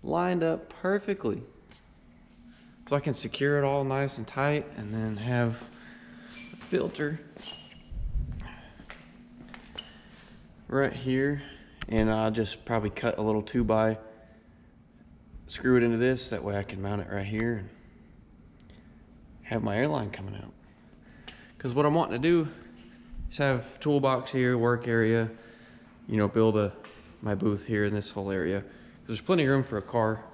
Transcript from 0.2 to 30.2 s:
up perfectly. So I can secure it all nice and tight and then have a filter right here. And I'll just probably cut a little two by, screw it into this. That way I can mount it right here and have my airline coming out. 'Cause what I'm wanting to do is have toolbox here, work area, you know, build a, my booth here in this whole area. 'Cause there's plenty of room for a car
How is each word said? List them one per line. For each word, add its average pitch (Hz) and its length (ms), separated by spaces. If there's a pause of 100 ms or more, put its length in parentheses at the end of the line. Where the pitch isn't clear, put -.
up 160 240 (120)
perfectly. 196 600 (1500)
So 143 60
I 143 60
can - 140
secure 143 440
it 139 60
all 139 180
nice 135 340
and 113 100
tight 147 380 (120)
and 107 180
then 110 220
have 117 520 (840)
a - 40
filter - 640 (3500)
right 135 240
here. 131 500 (460)
And 110 220
I'll 110 200
just 110 340
probably 107 260
cut - 280
a 107 40
little 107 200
two 117 220
by, 110 340 (1500)
screw - 280
it 120 60
into 117 160
this. 127 320
That 110 140
way 101 120
I 101 60
can 98 180
mount 101 220
it - 80
right 98 160
here 113 300
and 98 120 (1700)
have 110 220
my 104 120
airline 127 340
coming 98 260
out. - 160 (1040)
'Cause 123 160
what 143 100
I'm 147 100
wanting 135 280
to 160 60
do 165 200 (840)
is - 60
have 135 420
toolbox 135 500
here, 127 260
work 120 300
area, 113 420 (760)
you 110 100
know, 104 120
build 110 280
a, 101 160 (480)
my 107 140
booth 101 300
here 107 200
in 101 80
this 104 180
whole 98 200
area. 92 300
'Cause - 560
there's - 100
plenty 180 180
of 135 40
room 135 140
for 113 160
a 98 40
car 110 400 (120)